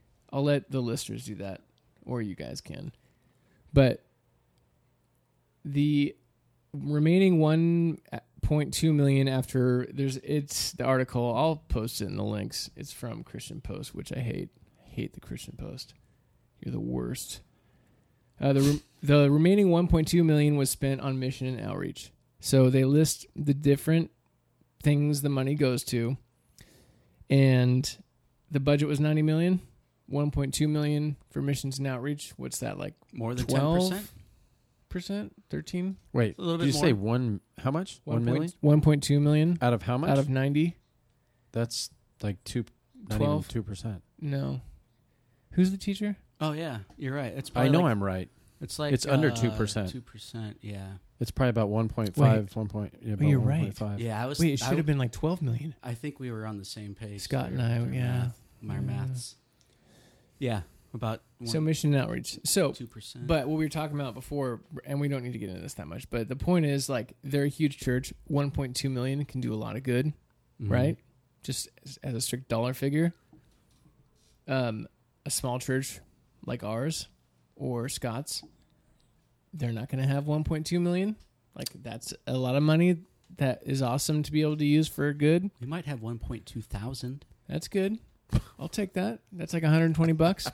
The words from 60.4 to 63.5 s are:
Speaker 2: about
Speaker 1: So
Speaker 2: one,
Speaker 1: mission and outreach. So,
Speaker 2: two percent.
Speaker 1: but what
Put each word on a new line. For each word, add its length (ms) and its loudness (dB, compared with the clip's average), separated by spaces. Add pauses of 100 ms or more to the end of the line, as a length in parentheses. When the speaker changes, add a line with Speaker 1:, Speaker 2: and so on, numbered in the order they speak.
Speaker 2:
about 280 -6 (240)
Speaker 1:
So 140 -2
Speaker 2:
one, 80 0
Speaker 1:
mission 260 2
and 100 2
outreach. 400 -6
So, 300 2
Speaker 2:
two 120 -10
percent. 420 -14
Speaker 1:
but 200 0
what 100 -2